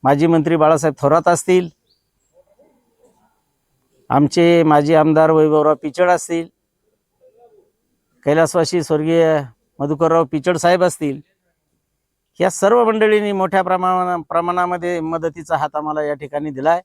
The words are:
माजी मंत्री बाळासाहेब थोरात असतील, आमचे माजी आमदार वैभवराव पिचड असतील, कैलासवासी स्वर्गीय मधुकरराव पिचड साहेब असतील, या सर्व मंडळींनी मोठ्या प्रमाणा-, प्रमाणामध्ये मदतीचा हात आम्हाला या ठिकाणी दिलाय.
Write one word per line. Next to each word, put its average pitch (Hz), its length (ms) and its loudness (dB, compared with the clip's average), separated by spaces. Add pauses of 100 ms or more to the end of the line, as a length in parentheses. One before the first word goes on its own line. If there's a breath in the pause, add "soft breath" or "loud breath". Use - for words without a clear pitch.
माजी 143 240 2
मंत्री 165 280 2
बाळासाहेब 156 440 2
थोरात 151 280 0
असतील, 180 420 0 (2500)
आमचे 170 540 2
माजी 151 300 2
आमदार 156 360 4
वैभवराव 156 460 2
पिचड 170 340 -2
असतील, 165 380 -2 (1800)
कैलासवासी 160 580 0
स्वर्गीय 160 580 0 (380)
मधुकरराव 160 460 0
पिचड 160 320 -4
साहेब 175 260 2
असतील, 147 380 -4 (1160)
या 180 100 0
सर्व 226 360 2
मंडळींनी 214 460 0
मोठ्या 190 300 -2
प्रमाणा-, 180 600 -2
प्रमाणामध्ये 175 760 -4
मदतीचा 160 580 -6
हात 147 160 -4
आम्हाला 151 300 -6
या 147 100 -4
ठिकाणी 147 360 -8
दिलाय. 151 360 -2